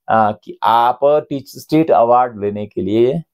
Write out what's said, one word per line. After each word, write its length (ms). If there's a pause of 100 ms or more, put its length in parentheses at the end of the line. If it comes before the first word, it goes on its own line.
आ, 220
कि 320
आप 400
टीच-, 560
स्टेट 320
अवार्ड 500
लेने 240
के 160
लिए 420 (100)